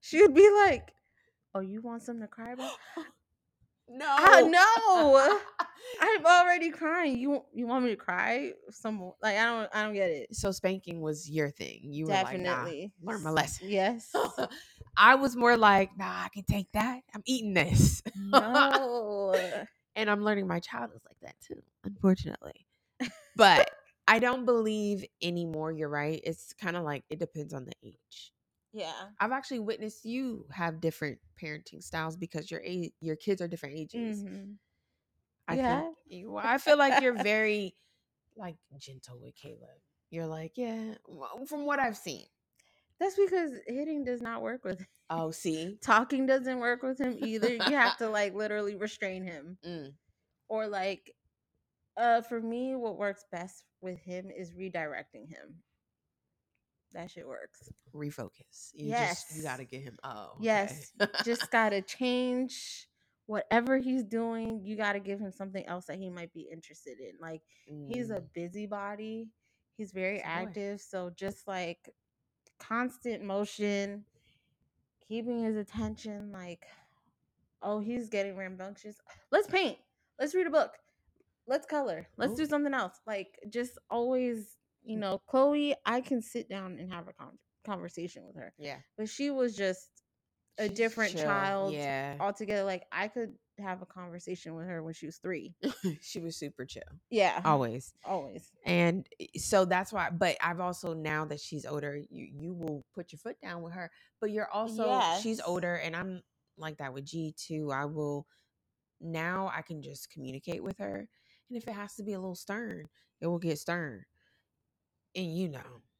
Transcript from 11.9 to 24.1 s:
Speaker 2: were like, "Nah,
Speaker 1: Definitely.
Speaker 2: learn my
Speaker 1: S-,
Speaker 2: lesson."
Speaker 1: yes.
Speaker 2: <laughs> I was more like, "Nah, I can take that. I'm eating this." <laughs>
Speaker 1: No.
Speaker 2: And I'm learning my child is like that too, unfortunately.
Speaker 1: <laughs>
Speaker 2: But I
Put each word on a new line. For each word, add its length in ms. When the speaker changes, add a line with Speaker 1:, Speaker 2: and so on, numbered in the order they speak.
Speaker 2:
were 80
like, 260
"Nah, 240
Speaker 1:
Definitely. 360
Speaker 2:
learn 220
my 80
Speaker 1:
S-, 60
Speaker 2:
lesson." 340
Speaker 1:
yes. 420
Speaker 2:
<laughs> 400
I 180
was 220
more 200
like, 400
"Nah, 280
I 100
can 100
take 280
that. 300
I'm 120
eating 280
this." 540
<laughs> 80
Speaker 1:
No. 1160
Speaker 2:
And 160
I'm 140
learning 240
my 120
child 360
is 100
like 160
that 180
too, 220
unfortunately. 840
Speaker 1:
<laughs> 80
Speaker 2:
But 340
I 100